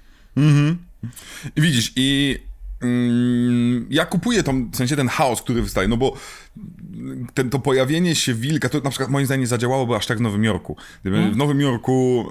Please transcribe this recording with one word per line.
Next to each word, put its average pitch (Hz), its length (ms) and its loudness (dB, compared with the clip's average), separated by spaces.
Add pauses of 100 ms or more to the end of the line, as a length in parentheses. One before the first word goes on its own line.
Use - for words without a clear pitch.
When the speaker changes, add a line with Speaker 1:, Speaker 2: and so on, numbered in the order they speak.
(380)
Speaker 1:
Mhm. 147 400 4 (800)
I 151 60 0
widzisz, 135 340 0
i, 139 420 0 (440)
mm, 120 1080 0
ja 156 160 0
kupuję 196 380 0
tą, 131 280 -2
w - 40 -8
sensie 131 200 0
ten 139 120 0
chaos, 123 340 0
który 120 200 0
wystaje, 98 260 0
no 117 100 4
bo 127 160 0 (1200)
ten, 127 160 0
to 131 100 0
pojawienie 139 560 2
się - 180 0
wilka, 135 360 -2
to 151 100 0
na 135 100 -2
przykład 127 200 -4
moim 139 160 0
zdaniem 135 160 0
nie 123 60 0
zadziałałoby 120 480 0
aż 104 100 -2
tak 117 120 -2
w 110 40 -2
Nowym 107 220 0
Jorku. 92 340 -2 (240)
Gdyby 98 160 0
Speaker 2:
Mhm. 190 160 2
Speaker 1:
w - 40 0
Nowym 143 240 2
Jorku 127 680 2